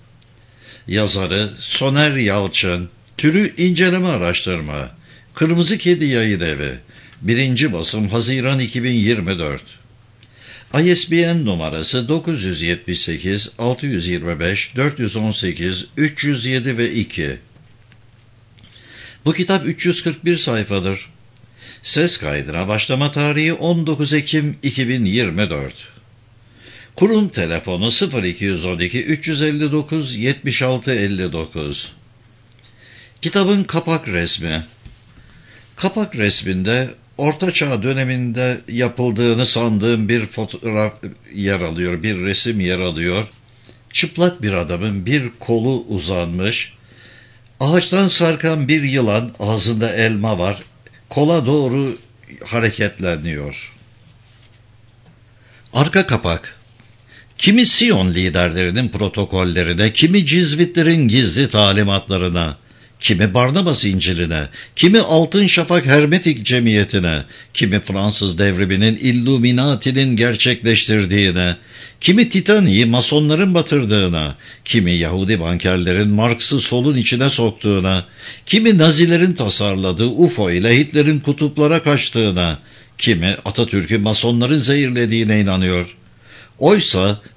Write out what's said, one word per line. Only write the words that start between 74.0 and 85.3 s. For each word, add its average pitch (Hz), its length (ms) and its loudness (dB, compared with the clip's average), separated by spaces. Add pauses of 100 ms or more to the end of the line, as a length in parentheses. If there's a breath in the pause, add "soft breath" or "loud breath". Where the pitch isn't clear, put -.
kimi 90 280 2
Yahudi 87 480 0
bankerlerin 90 680 0
Marx'ı 117 520 2
solun 127 360 0
içine 123 340 0
soktuğuna, 98 760 0 (400 loud breath)
kimi 220 320 4
Nazilerin 170 540 4
tasarladığı 98 720 0
ufo 120 440 2
ile 110 280 4
Hitler'in 147 420 2
kutuplara 147 640 0
kaçtığına, 98 760 0 (400 loud breath)
kimi 95 460 0
Atatürk'ü 101 540 -2
Masonların 120 600 2
zehirlediğine 120 840 2